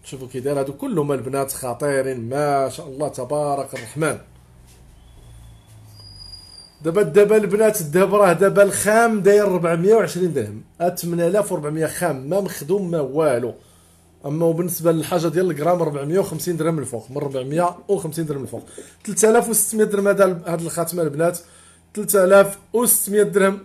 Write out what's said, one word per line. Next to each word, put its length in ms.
شوفوا 220
كي 120
داير، 200
هادو 120
كلهم 400
البنات 400
خطيرين، 760
ما 400
شاء 180
الله 220
تبارك 640
الرحمن. 440
دابا، 180
دابا 340
البنات، 440
الذهب 340
راه 180
دابا 300
الخام 580
داير 280
ربعمية 460
وعشرين 380
درهم، 300
ثمانية 300
آلاف 260
وربعمية 340
خام، 440
ما 100
مخدوم 500
ما 100
والو. 540
اما 200
وبالنسبه 460
للحاجه 360
ديال 220
الغرام، 320
ربعمية 360
وخمسين 380
درهم 220
الفوق، 320
من 80
ربعمية 580
وخمسين 380
درهم 160
الفوق. 200
تلتالاف 440
وستمية 360
درهم 240
هاد 120
ال-، 260
هاد 140
الخاتمه 420
البنات، 360
تلتالاف 640
وستمية 500
درهم. 420